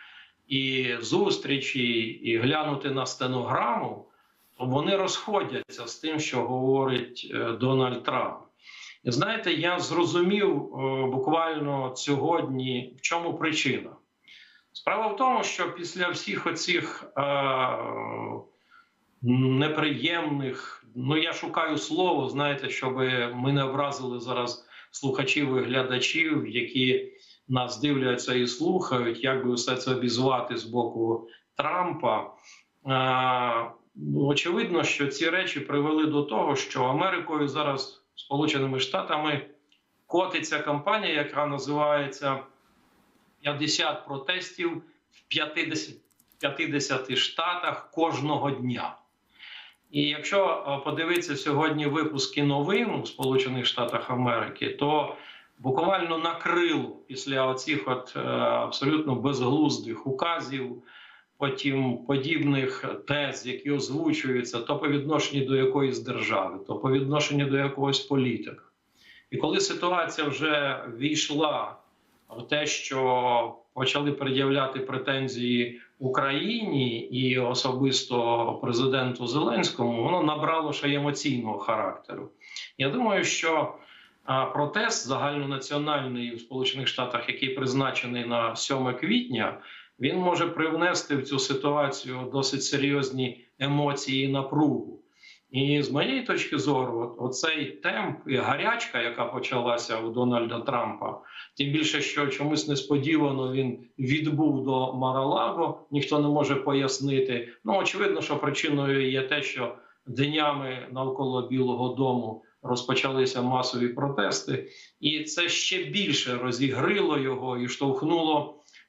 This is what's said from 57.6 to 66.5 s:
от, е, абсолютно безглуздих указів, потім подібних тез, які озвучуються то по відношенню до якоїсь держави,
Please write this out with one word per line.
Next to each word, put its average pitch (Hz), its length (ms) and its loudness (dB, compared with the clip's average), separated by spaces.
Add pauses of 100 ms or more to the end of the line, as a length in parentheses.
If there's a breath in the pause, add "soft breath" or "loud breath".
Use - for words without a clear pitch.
от, - 280 -4
е, 127 40 -2 (180)
абсолютно 123 760 2
безглуздих 127 920 2
указів, 135 760 -2 (560 loud breath)
потім 135 600 0
подібних 139 840 0 (240)
тез, 139 380 -2
які 143 240 -4
озвучуються 131 880 0
то 139 200 -2
по 156 100 0
відношенню 139 560 0
до 135 120 2
якоїсь 131 420 2
держави, 98 680 -2